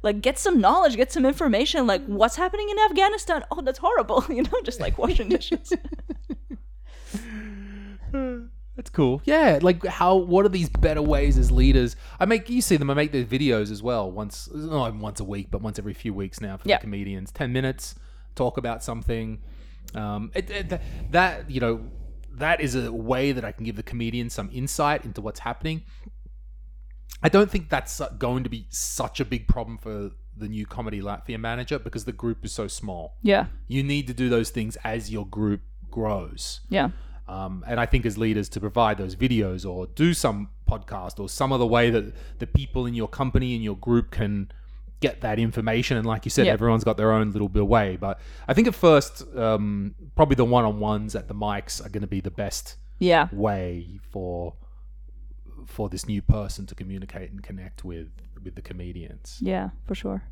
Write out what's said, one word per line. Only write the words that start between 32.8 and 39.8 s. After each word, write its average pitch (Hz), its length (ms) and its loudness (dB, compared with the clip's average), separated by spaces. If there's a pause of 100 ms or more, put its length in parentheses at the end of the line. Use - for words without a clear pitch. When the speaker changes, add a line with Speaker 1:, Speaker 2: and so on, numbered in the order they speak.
Speaker 1:
Yeah. 196 240 4 (240)
Speaker 2:
You 135 140 -2
need 143 240 -2
to 123 60 -8
do 123 140 0
those 117 220 2
things 110 340 -4
as 113 260 -4
your 104 160 -6
group 101 360 -2 (280)
grows. 104 760 -6
Speaker 1:
Yeah. 185 220 0 (380)
Speaker 2:
Um, 92 380 -8
and 117 140 -2
I 117 80 2
think 120 180 4
as 104 140 0
leaders 107 300 0
to 110 100 -8
provide 107 380 2
those 95 180 -6
videos 98 520 0
or 90 200 -6